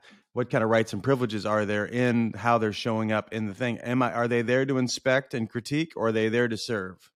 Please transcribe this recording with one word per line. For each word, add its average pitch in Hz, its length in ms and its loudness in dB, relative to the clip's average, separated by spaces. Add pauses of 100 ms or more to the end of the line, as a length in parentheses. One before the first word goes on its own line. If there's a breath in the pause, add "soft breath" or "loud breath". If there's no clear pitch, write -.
(340 loud breath)
what 123 160 -4
kind 120 140 2
of 110 80 2
rights 113 220 2
and 98 100 -6
privileges 120 420 0
are 107 180 2
there 104 220 0
in 117 480 0
how 117 240 2
they're 110 160 2
showing 110 380 -2
up 107 200 -2
in 110 140 -4
the 101 80 -6
thing? 117 240 -4
Am 123 240 -2
I, 120 100 0
are 120 160 0
they 120 140 2
there 123 240 2
to 135 140 0
inspect 131 560 0
and 113 120 -2
critique, 147 480 -4
or 113 120 0
are 113 40 2
they 110 160 2
there 120 200 2
to 113 100 -4
serve? 95 580 -8